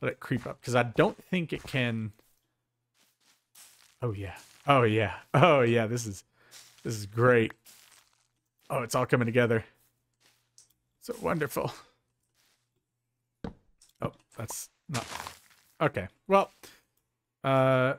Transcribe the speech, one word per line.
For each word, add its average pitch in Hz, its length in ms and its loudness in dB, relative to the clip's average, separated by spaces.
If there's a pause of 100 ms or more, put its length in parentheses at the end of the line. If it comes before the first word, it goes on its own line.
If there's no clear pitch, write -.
let 131 120 -4
it - 80 -18
creep - 260 -6
up. - 140 -12
'Cause 123 140 -4
I 120 80 4
don't 147 420 0
think 175 260 -4
it 139 120 -10
can. 113 500 -4 (1900)
Oh, 117 120 -4
yeah. 95 240 -12 (300)
Oh, 135 160 6
yeah. 107 320 2 (180)
Oh, 147 280 6
yeah. 117 260 2
This 117 180 -6
is, 101 180 -12 (600)
this 120 100 -6
is 104 140 -10
great. 113 460 2 (1160)
Oh, 135 140 -4
it's - 120 -8
all 127 100 2
coming 120 200 2
together. 117 400 2 (1400)
So - 200 -10
wonderful. 156 520 -4 (2250)
Oh, - 100 -8 (260)
that's - 320 -12 (180)
not. 131 200 -6 (720)
Okay. 123 260 -2 (200)
Well, 196 240 2 (920)
uh, 131 560 2